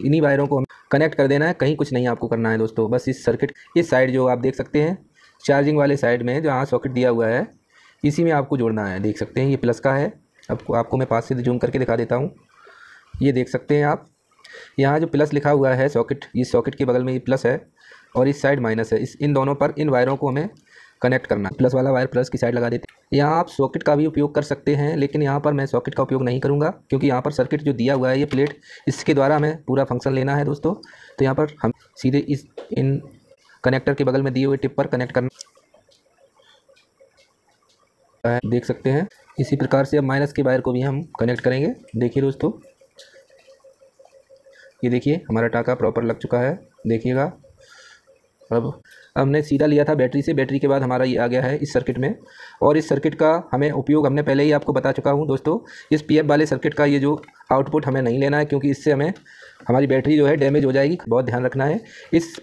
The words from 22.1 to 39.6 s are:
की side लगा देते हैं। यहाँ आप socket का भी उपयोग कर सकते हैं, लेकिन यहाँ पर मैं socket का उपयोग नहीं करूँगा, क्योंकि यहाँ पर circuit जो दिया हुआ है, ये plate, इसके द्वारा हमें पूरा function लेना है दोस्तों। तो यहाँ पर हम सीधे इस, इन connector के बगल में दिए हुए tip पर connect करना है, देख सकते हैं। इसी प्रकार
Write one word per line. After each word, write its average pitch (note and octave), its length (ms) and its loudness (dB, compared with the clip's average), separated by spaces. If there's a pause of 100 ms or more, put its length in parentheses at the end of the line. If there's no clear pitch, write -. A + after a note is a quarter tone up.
की - 80 -6
side A#2+ 180 0
लगा A#2+ 140 0
देते A#2 180 -4
हैं। - 140 -20 (120)
यहाँ D3 260 2
आप F3 100 -2
socket - 340 -2
का D3+ 120 4
भी D3+ 100 2
उपयोग D3 300 -2
कर D3 80 2
सकते D3 320 -2
हैं, D3 220 0
लेकिन C#3+ 260 0
यहाँ C#3 160 0
पर D3+ 140 0
मैं C#3 140 -2
socket C3 280 -2
का C#3 80 0
उपयोग C3 200 -2
नहीं B2 160 0
करूँगा, C#3+ 300 0 (200)
क्योंकि C#3 180 0
यहाँ B2+ 140 2
पर D3 120 -2
circuit D3 300 -2
जो C#3+ 100 0
दिया A#2+ 200 0
हुआ B2+ 160 0
है, C3 100 2
ये D3 80 2
plate, C#3+ 300 0 (300)
इसके D3+ 260 -2
द्वारा C#3 220 4
हमें D3+ 280 0
पूरा C3+ 220 0
function C3 280 -2
लेना C3 220 0
है C#3+ 100 0
दोस्तों। D3+ 280 -2
तो - 500 -8
यहाँ C3 120 2
पर D3+ 260 -2
हम A2+ 100 0 (260)
सीधे C3 220 0
इस, C#3+ 260 -4 (280)
इन C3+ 280 0 (640)
connector C3 300 0
के C#3 100 -2
बगल C3 180 2
में C3+ 120 -2
दिए C3 120 0
हुए C#3 120 0
tip C3+ 200 -4
पर C#3 100 0
connect B2+ 240 -4
करना B2+ 180 0 (3000)
है, A#2+ 240 2
देख A#2+ 180 -2
सकते C3 240 0
हैं। D3+ 180 0 (300)
इसी C#3 180 0
प्रकार C3+ 300 2